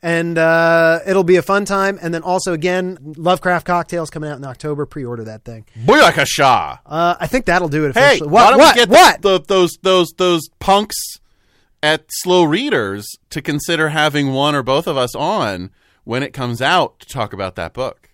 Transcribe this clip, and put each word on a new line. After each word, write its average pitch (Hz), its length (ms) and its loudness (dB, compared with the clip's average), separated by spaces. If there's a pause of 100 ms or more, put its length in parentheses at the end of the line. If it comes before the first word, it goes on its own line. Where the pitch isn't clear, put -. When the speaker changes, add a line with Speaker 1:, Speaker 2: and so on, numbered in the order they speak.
Speaker 1:
And, 170 360 -2
uh, 165 680 2
it'll 196 180 0
be 180 120 4
a 170 60 2
fun 196 220 0
time. 196 360 -2
And 165 140 -6
then 165 80 -8
also, 180 300 -2
again, 180 460 -4 (180)
Lovecraft 175 500 -2
Cocktails 170 440 -4
coming 151 200 -10
out 143 80 -10
in 139 60 -16
October. 143 420 -8
Pre-order 120 380 -12
that 110 200 -18
thing. 113 200 -16 (200)
Speaker 2:
Booyakasha! 139 1000 2
Speaker 1:
Uh, 170 340 -2
I 165 60 -6
think 254 200 -4
that'll 175 220 0
do 151 180 -2
it 135 80 -4
Speaker 2:
Hey, 262 120 4
Speaker 1:
officially. 156 240 2
What? 196 140 6
Speaker 2:
why 208 60 8
don't 262 100 4
Speaker 1:
What? 294 160 8
Speaker 2:
we 240 40 2
get 226 80 2
Speaker 1:
What? 277 340 6
Speaker 2:
the, 196 180 2
the, 175 60 -20
those, 185 240 2 (120)
those, 185 340 2
those 175 320 -2 (120)
punks 202 360 0 (840)
at 156 260 0
Slow 180 360 2
Readers 147 600 -2 (240)
to 151 120 -10
consider 156 480 -2
having 147 420 -2
one 139 220 0
or 139 80 -2
both 135 240 -2
of 156 100 -4
us 123 180 -2
on 120 560 -4 (340)
when 123 180 -6
it 139 100 -10
comes 120 300 -8
out 160 380 0
to - 60 -20
talk 113 260 -8
about 95 240 -10
that 82 180 -10
book? - 400 -10